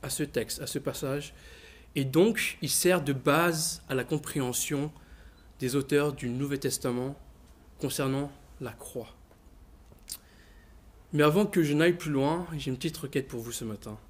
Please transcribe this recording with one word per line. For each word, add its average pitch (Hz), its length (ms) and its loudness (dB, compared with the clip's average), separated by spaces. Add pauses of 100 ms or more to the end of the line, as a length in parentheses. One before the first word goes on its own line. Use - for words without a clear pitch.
à 135 80 -8
ce 151 140 -2
texte, - 380 -4
à - 60 -8
ce 147 120 -4
passage, 139 540 -4 (600)
et 135 120 0
donc 175 580 4
il 147 80 -2
sert 180 320 4
de 139 100 0
base 156 760 2
à 143 60 -4
la 127 100 0
compréhension 147 880 -2 (680)
des 127 160 -2
auteurs 143 380 2
du 127 140 -6
Nouveau 139 300 -2
Testament 131 580 -2 (640)
concernant 139 520 -2 (300)
la 120 100 -8
croix. - 380 -12 (2000)
Mais 147 120 4
avant 180 240 6
que 180 160 4
je 147 100 4
n'aille 170 240 6
plus 156 140 -4
loin, 151 340 2 (100)
j'ai 143 140 -4
une 127 80 -2
petite 156 200 -4
requête 135 300 -4
pour 120 140 -8
vous 117 100 -10
ce 117 140 -8
matin. 107 320 -8 (120)